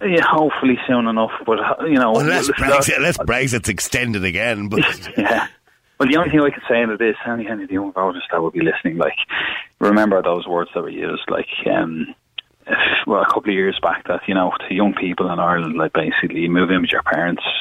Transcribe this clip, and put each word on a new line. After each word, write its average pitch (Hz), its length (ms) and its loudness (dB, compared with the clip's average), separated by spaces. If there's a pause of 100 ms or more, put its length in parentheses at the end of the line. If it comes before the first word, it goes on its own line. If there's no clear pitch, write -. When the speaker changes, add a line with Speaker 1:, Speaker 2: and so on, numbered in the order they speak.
Speaker 1:
Yeah, 175 200 4
hopefully 135 600 2
soon 120 220 2
enough. 113 220 0 (160)
But, 113 140 2
uh, - 240 -2
you 160 100 2
know, 120 220 4
Speaker 2:
Unless 151 320 2
Speaker 1:
look, - 80 0
Speaker 2:
Brexit, 139 400 2
unless 160 220 0
Brexit's 123 500 0
extended 110 560 -2
again. 104 440 -2
But 117 140 0 (300)
Speaker 1:
<laughs> - 40 -8
Yeah. 117 300 0 (520)
Well, 139 100 2
the 147 80 4
only 165 140 2
thing 151 100 6
I 143 100 4
can - 180 -8
say 117 140 4
in 113 80 0
it 104 100 -4
is, 110 140 4 (100)
any, 117 220 -4
any 107 160 -6
of 92 60 -12
the 95 60 -4
young 98 180 -4
voters 92 400 -2
that 85 100 0
will 82 80 0
be 85 100 -4
listening, 80 380 0
like, - 160 2 (640)
remember 104 440 4
those 87 260 0
words 85 260 -2
that 85 80 -2
were 82 60 -6
used, 82 420 -6
like, - 160 -2 (240)
um, - 440 -2 (520)
if, - 400 -2
well, 98 160 2
a - 40 4
couple 107 240 0
of 98 40 0
years 95 260 0
back, - 280 -2
that, 90 180 -4
you 95 80 -2
know, 92 180 2 (160)
to 95 60 -4
young 98 200 2
people 90 360 -2
in 85 80 -2
Ireland, 85 380 0
like, 80 160 0
basically, 82 560 0
move 87 240 2
in 90 80 2
with 82 100 0
your - 120 0
parents, 85 400 -2 (180)